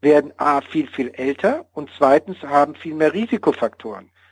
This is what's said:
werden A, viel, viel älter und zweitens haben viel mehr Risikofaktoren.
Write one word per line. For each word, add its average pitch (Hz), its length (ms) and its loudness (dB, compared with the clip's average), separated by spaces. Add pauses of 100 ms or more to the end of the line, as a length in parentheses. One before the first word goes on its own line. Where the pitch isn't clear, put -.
werden 147 380 4
A, 143 220 0
viel, 147 280 -4
viel 127 260 -6
älter 190 580 -4
und 147 240 -12
zweitens 143 460 2
haben 143 320 0
viel 156 200 -12
mehr 156 200 0
Risikofaktoren. 120 960 -4 (220)